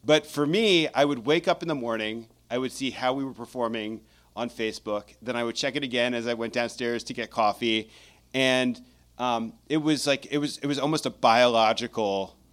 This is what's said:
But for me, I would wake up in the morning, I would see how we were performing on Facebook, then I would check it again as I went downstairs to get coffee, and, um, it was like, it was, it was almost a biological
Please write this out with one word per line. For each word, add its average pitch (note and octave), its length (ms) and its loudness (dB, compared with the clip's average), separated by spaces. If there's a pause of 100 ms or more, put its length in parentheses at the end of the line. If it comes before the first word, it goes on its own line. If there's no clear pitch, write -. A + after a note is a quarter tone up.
But D3+ 220 4
for D3 220 -2
me, F3+ 400 4
I C3+ 180 4
would C3 200 -2
wake E3 220 2
up E3+ 140 2
in E3+ 60 -6
the D#3 80 -2
morning, A2+ 520 -4 (220)
I A#2+ 80 -2
would C3 140 -4
see C3+ 180 -4
how B2+ 240 -2
we C#3 100 -4
were C3+ 100 -8
performing A2+ 680 -4 (340)
on A#2 140 -6
Facebook, G#2+ 720 -6
then A#2+ 140 -6
I A#2 80 -2
would A#2 120 -4
check C3+ 200 -4
it D3 80 -2
again B2 320 0
as A#2 100 -4
I A#2+ 80 -2
went A2+ 200 -6
downstairs A#2+ 520 -2
to - 80 -10
get A2+ 160 -6
coffee, A2 600 0 (440)
and, B2+ 480 2 (380)
um, A#2 340 -2 (140)
it D#3 100 0
was D3 300 0
like, C#3 240 0
it D3 80 -2
was, C#3+ 200 -4
it C#3+ 80 -4
was C#3 120 -2
almost D3+ 260 0
a C3 40 -2
biological A2+ 1300 2 (160)